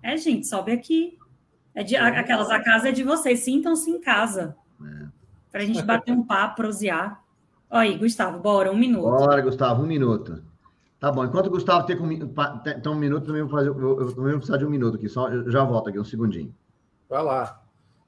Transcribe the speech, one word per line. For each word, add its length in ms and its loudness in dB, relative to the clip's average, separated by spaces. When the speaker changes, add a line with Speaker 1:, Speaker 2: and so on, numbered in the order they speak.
Speaker 1:
É, 140 -4
gente, 300 0
sobe 260 -4
aqui. 460 -2
É 80 -6
de, 140 -2
a, 80 4
Speaker 2:
Vamos 140 4
Speaker 1:
aquelas, 300 0
Speaker 2:
lá. 80 2
Speaker 1:
a 80 -2
casa 240 4
é 40 2
de 120 0
vocês, 360 2
sintam-se 500 0
em 100 -2
casa. 560 0
Speaker 3:
É. 240 -14
Speaker 1:
Pra 120 -4
gente 180 0
bater 300 0
um 100 4
papo, 340 0
prosear. 680 -4
Ó 60 0
aí, 220 4
Gustavo, 400 0
bora, 340 4
um 40 0
minuto. 260 4
Speaker 3:
Bora, 400 6
Gustavo, 400 2
um 40 0
minuto. 560 -2
Tá 120 0
bom, 140 0
enquanto 220 0
o 40 -2
Gustavo 360 2
tem 100 -2
comi-, 320 -4
pa-, 300 -4
tem, 200 -8
tem 140 -4
um 40 -2
minuto, 300 -2
também 140 -4
vou 100 -4
fazer, 200 0
eu, 80 -4
eu 360 0
também 180 -2
vou 80 -2
precisar 180 -2
de 80 -2
um 40 -2
minuto 260 0
aqui, 120 -6
só, 220 -2
eu 200 -4
já 140 2
volto 240 0
aqui, 100 -6
um 60 -4
segundinho. 500 -4
Speaker 2:
Vai 140 -2
lá. 400 -4